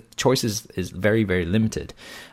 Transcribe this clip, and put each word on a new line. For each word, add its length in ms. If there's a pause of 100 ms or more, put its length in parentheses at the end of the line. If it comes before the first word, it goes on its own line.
(160)
choice 280
is, 300
is 160
very, 340
very 220
limited. 480 (400)